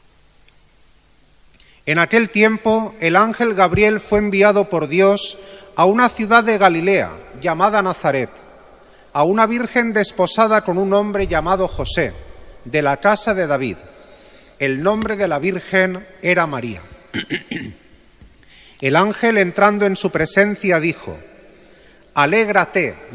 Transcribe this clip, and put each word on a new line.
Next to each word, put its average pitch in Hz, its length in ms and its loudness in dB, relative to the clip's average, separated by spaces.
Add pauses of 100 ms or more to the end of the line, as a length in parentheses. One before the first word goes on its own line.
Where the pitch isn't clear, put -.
(1900)
En 156 140 0
aquel 220 300 2
tiempo, 220 720 0
el 165 160 2
ángel 220 380 0
Gabriel 196 440 2
fue 208 200 0
enviado 202 500 2
por 151 180 -2
Dios 196 500 2 (380)
a 165 80 4
una 226 240 4
ciudad 220 380 2
de 220 120 2
Galilea 170 540 0 (300)
llamada 190 400 0
Nazaret, 147 480 -2 (800)
a 147 140 2
una 214 220 2
virgen 233 440 -2
desposada 214 720 0
con 175 140 -2
un 196 160 0
hombre 202 340 0
llamado 175 400 0
José, 135 460 -4 (500)
de 143 180 -2
la 139 200 -2
casa 208 320 0
de 185 140 -2
David. 131 280 -2 (840)
El 135 220 -2
nombre 214 360 -2
de 196 100 -2
la 151 120 -2
virgen 185 680 -4 (140)
era 175 260 0
María. 117 340 -8 (300)
<clears throat> - 720 -10 (1000)
El 135 140 0
ángel, 214 420 2
entrando 202 480 2
en 190 100 0
su 185 140 -4
presencia, 185 720 0
dijo: 151 360 -6 (1000)
"Alégrate, 180 800 0 (200)